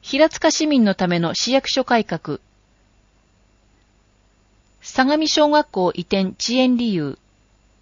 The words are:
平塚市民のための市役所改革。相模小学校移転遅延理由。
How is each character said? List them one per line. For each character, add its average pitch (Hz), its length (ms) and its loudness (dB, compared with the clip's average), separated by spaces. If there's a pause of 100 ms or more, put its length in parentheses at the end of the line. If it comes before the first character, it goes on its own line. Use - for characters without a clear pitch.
平 302 280 2
塚 320 220 0
市 311 160 0
民 277 180 4
の 196 100 2
た 185 120 -2
め 175 120 0
の 170 160 -2
市 - 180 -4
役 269 160 0
所 262 160 -2
改 226 200 0
革。 - 360 -8 (2500)
相 269 340 0
模 311 100 0
小 302 220 2
学 294 220 2
校 180 240 -2
移 175 80 -8
転 190 360 -2
遅 - 140 -4
延 254 240 2
理 233 160 -2
由。 147 260 -4 (640)